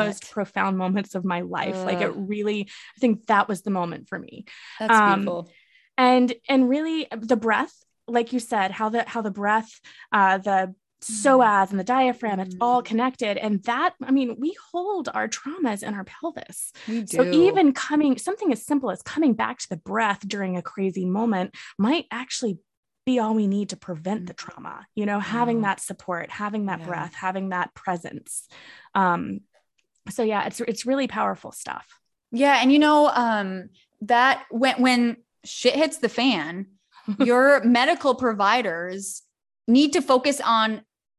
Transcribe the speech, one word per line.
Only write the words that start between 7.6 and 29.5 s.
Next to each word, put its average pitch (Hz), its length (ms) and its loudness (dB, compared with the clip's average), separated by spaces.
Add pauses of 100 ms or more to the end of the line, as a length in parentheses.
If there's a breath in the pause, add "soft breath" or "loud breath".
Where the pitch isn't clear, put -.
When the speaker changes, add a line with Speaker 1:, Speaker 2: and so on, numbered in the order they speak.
Speaker 1:
like 233 240 0
you 254 80 -2
said, 202 300 0
how 214 180 -4
the, 226 180 0
how 233 160 -6
the 208 80 -4
breath, 208 500 -2 (320 loud breath)
uh, 196 260 4
the 190 360 0 (300)
Speaker 2:
Mm. - 80 -12
Speaker 1:
psoas 214 580 4
and 196 80 -4
the 185 60 -4
diaphragm, 247 560 0
it's 185 180 -8
all 247 220 2
Speaker 2:
Mm. 254 60 -6
Speaker 1:
connected. 226 500 -2
And 208 280 -2
that, 285 380 -2
I 240 80 -4
mean, 262 280 2
we 311 180 -4 (160)
hold 359 400 -4
our 220 160 -2
traumas 269 540 -6
in 214 100 -8
our 196 120 -10
pelvis. - 680 -12 (160 loud breath)
Speaker 2:
We 220 160 -4
Speaker 1:
So 180 180 2
Speaker 2:
do. 180 100 0
Speaker 1:
even 339 420 6
coming, 294 420 0
something 392 340 -4
as 226 140 -2
simple 269 260 -2
as 185 120 -8
coming 294 320 2
back 220 240 -4
to - 100 -14
the 170 80 -8
breath 202 500 -2
during 196 300 -4
a 175 60 -6
crazy 190 420 -4
moment 196 500 0 (240 loud breath)
might 269 320 0
actually 233 480 -6 (460)
be 254 140 2
all 220 160 0
we 214 120 2
need 196 220 -2
to - 80 -12
prevent 180 500 -8
the 180 60 -12
Speaker 2:
Mm. - 60 -20
Speaker 1:
trauma, - 560 -16
you 214 100 -4
know, 208 160 -2
having 233 380 0
Speaker 2:
Wow. 208 100 0
Speaker 1:
that 190 120 -2
support, 175 500 -8
having 208 360 -6
that 180 140 -4
Speaker 2:
Yeah. 165 60 -14
Speaker 1:
breath, 170 280 -8
having 190 360 -6
that 180 240 -4
presence. - 760 -8 (460 loud breath)
Um, 190 480 0 (680)